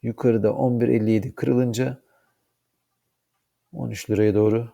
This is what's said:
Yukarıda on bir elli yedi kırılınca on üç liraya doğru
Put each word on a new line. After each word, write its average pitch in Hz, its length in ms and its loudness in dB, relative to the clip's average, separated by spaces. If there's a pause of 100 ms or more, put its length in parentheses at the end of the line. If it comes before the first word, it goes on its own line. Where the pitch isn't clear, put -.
Yukarıda 113 520 0
on 123 280 0
bir 120 60 2
elli 113 240 2
yedi 110 240 -2
kırılınca 127 640 -2 (1700)
on 120 180 -8
üç - 180 -12
liraya 107 260 2
doğru 107 380 2